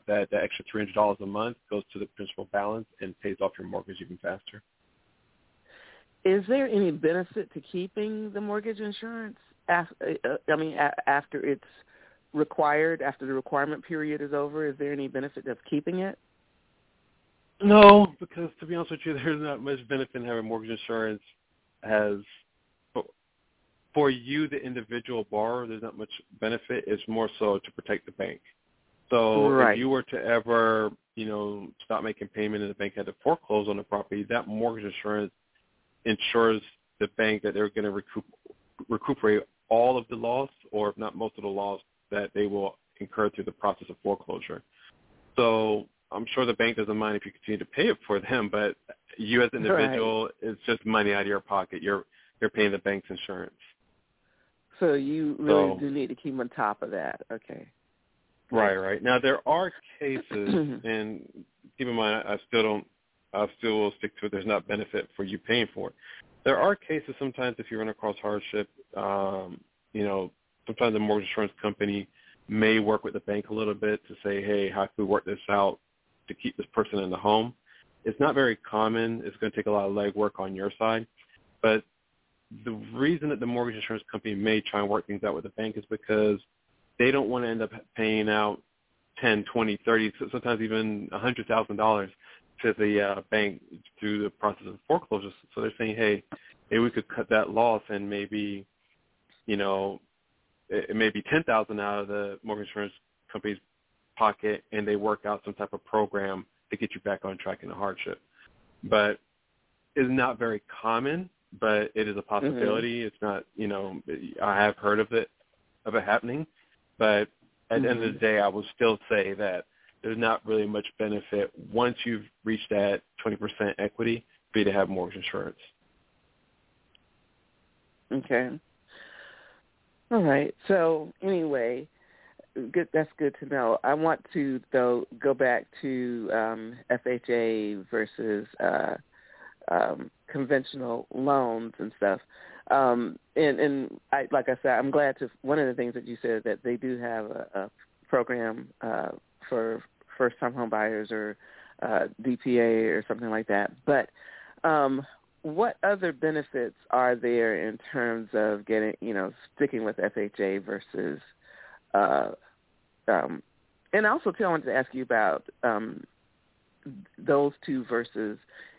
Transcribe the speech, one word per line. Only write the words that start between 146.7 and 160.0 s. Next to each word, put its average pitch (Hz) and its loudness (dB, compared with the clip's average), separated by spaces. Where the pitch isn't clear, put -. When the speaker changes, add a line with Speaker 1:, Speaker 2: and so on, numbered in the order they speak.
Speaker 2:
do 127 -4
have 117 -6
a, - -10
a 98 -6
program, 120 -2
uh, 113 -4
for 113 -2
first-time 123 0
home 123 -4
buyers 107 -2
or, 107 -6
uh, 110 0
D 123 0
P 123 2
A 113 4
or 98 0
something 113 -6
like 110 -4
that. 101 0
But, 139 2
um, 139 2
what 175 -2
other 185 0
benefits 143 -4
are 123 4
there 113 0
in 110 -10
terms 117 -2
of 107 0
getting, 110 0
you 110 -6
know, 95 -2
sticking 131 0
with 101 -4
F 101 -2